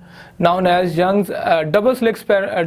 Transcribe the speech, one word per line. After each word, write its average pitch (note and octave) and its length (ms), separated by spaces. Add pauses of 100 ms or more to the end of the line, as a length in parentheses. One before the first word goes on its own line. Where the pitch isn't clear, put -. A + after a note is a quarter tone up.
(420)
known F3+ 240
as F3 300
Young's, F#3+ 340
uh, E3 320 (140)
double A3+ 180
slit A3+ 180
exper-, G3+ 420
uh, F3+ 120